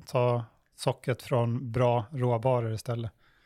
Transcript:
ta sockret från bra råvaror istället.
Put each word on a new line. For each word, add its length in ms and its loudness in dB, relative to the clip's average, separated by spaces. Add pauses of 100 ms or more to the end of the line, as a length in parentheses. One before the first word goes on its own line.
ta 400 2 (300)
sockret 460 -2
från 500 0
bra 400 2
råvaror 640 0
istället. 380 -6 (340)